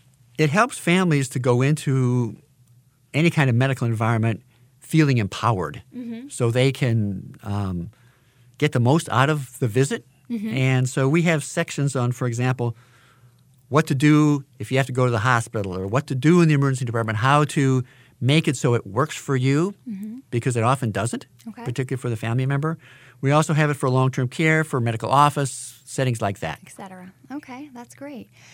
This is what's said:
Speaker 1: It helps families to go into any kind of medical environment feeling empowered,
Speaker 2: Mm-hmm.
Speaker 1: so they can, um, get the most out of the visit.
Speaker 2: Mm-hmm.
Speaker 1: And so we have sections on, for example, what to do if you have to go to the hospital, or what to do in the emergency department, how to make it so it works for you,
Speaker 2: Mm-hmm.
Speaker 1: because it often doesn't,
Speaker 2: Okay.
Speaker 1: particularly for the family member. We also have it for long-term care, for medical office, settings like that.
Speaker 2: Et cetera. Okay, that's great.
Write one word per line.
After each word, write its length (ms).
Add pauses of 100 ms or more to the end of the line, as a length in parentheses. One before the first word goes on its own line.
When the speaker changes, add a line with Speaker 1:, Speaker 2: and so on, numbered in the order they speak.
(380)
Speaker 1:
It 120
helps 280
families 520
to 100
go 220
into 760 (800)
any 160
kind 200
of 60
medical 320
environment 540 (400)
feeling 360
empowered, 640 (140)
Speaker 2:
Mm-hmm. 340
Speaker 1:
so 220
they 220
can, 720
um, 460 (680)
get 160
the 80
most 280
out 200
of 300
the 80
visit. 380 (240)
Speaker 2:
Mm-hmm. 200
Speaker 1:
And 400
so 180
we 160
have 200
sections 520
on, 160
for 160
example, 480 (920)
what 180
to 80
do 480 (160)
if 120
you 60
have 100
to 60
go 120
to 60
the 80
hospital, 560
or 120
what 200
to 80
do 260
in 80
the 40
emergency 320
department, 340
how 260
to 380 (380)
make 260
it 80
so 200
it 100
works 300
for 200
you, 380 (160)
Speaker 2:
Mm-hmm. 300 (100)
Speaker 1:
because 260
it 80
often 280
doesn't, 340 (220)
Speaker 2:
Okay. 160
Speaker 1:
particularly 380
for 80
the 80
family 280
member. 320 (440)
We 100
also 220
have 180
it 40
for 140
long-term 380
care, 360
for 160
medical 300
office, 760
settings 360
like 180
that. 260
Speaker 2:
Et 60
cetera. 400 (200)
Okay, 420
that's 220
great. 340 (240)